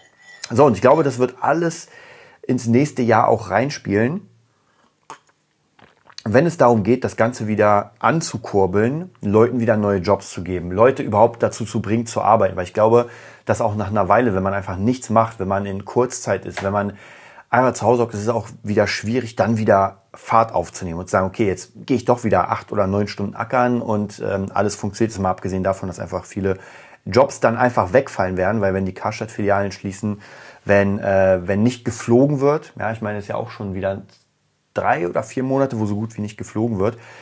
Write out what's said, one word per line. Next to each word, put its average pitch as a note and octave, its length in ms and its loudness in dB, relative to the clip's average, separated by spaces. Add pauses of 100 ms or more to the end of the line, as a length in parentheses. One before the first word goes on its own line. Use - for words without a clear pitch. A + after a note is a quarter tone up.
(500)
So, A#2+ 140 6
und C3 100 6
ich F#2 60 -6
glaube, D3+ 240 6
das B2 160 -2
wird B2 220 -2
alles E3 440 -2 (560)
ins A#2+ 240 -2
nächste C3 360 2
Jahr A2+ 260 4
auch G#2 220 0
reinspielen. A#2+ 800 -2 (2000)
Wenn A#2 200 4
es E3+ 140 -2
darum A#2+ 240 6
geht, B2 200 2
das G2+ 140 -4
Ganze A2+ 320 -2
wieder G#2 500 2
anzukurbeln, A#2 1120 0 (120)
Leuten A2 360 2
wieder A2+ 180 2
neue G2+ 240 2
Jobs G2 300 0
zu - 120 -10
geben, F2 280 -6
Leute B2 320 2
überhaupt A2 400 2
dazu A#2 220 -2
zu G#2+ 160 -6
bringen, A2+ 260 -2
zu - 140 -6
arbeiten. G2 360 2
Weil F2+ 80 -6
ich - 100 -14
glaube, A2+ 340 4 (380)
dass - 140 0
auch A2+ 140 -2
nach G#2 140 -4
einer G2 200 -2
Weile, A2 260 4
wenn F#2+ 80 -2
man G2 100 -2
einfach G2 240 -6
nichts A#2 320 -2
macht, A2+ 320 0
wenn F#2+ 80 -4
man G2 160 -2
in G2 200 -8
Kurzzeit A#2+ 600 -2
ist, - 180 -10
wenn G2 100 -2
man G2+ 200 -2 (560)
einfach B2 240 2
zu - 140 -4
Hause A#2+ 160 4
hockt, A#2 120 -4
ist G#2 60 -6
es G#2+ 80 -8
auch A2+ 200 -2 (140)
wieder G#2 240 2
schwierig, A2+ 480 -4
dann A2 220 0
wieder G2+ 460 2 (100)
Fahrt A2+ 420 0
aufzunehmen E2+ 440 -6
und F2 80 -10
zu - 60 -16
sagen, F#2+ 140 2
"Okay, G2 200 -2
jetzt - 260 -4 (140)
gehe C3+ 100 0
ich A2+ 80 -4
doch A#2+ 180 2
wieder F#2+ 280 2
acht - 200 -6
oder G#2 160 0
neun G2+ 220 0
Stunden G2+ 260 -8
ackern B2 460 0
und, G#2 440 -4
ähm, G2 280 -4
alles G2+ 240 -2
funktioniert", A2 360 -4
jetzt F#2+ 80 -8
mal F#2 100 0
abgesehen F#2 320 -4
davon, F#2+ 260 -2
dass E2+ 100 -12
einfach F2+ 260 -8
viele F#2+ 340 -4 (480)
Jobs A#2+ 340 2
dann A#2 160 2
einfach A2+ 360 2
wegfallen F#2+ 440 0
werden, G2 240 0
weil F#2+ 140 0
wenn F#2+ 100 -2
die F#2 80 -4
Karstadt-Filialen G2+ 800 -4
schließen, G2+ 480 -8 (460)
wenn, G2+ 320 4
äh, F#2+ 460 2
wenn G2 180 0
nicht B2 220 0
geflogen B2+ 560 2
wird, D3 380 0
ja, G#2 140 -4
ich A2+ 80 -8
meine, G#2 180 -6
es G2+ 60 -10
ist - 40 -20
ja G#2+ 80 -6
auch A2+ 140 -6
schon G2 240 -10
wieder G2 280 -4 (720)
drei F2 340 0
oder - 140 -4
vier - 200 -6
Monate, C3 380 0
wo G#2+ 60 -2
so G2+ 100 -4
gut G#2+ 200 -8
wie - 40 -8
nicht G#2 160 -10
geflogen G#2+ 420 -4
wird. A2 180 0 (260)